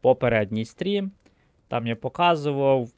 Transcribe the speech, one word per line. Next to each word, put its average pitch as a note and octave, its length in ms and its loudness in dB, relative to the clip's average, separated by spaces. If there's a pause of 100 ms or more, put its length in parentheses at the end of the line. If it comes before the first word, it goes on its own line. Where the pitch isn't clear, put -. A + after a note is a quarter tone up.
попередній A2+ 640 2
стрім. G3 460 -4 (560)
Там A#2 200 -4
я A#2 80 -2
показував C#3 1040 0